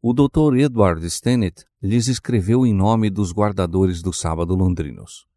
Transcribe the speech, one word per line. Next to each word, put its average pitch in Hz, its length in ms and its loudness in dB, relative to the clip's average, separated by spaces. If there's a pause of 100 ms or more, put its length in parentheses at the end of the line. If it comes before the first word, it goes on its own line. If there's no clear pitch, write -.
O 120 120 0
doutor 143 460 2
Edward 101 500 0
Stennett 113 560 -2 (160)
lhes 113 280 0
escreveu 120 580 0
em 110 80 2
nome 107 340 2
dos 95 240 -2
guardadores 92 720 0
do 90 100 -4
sábado 85 420 -4
londrinos 82 720 -4 (100)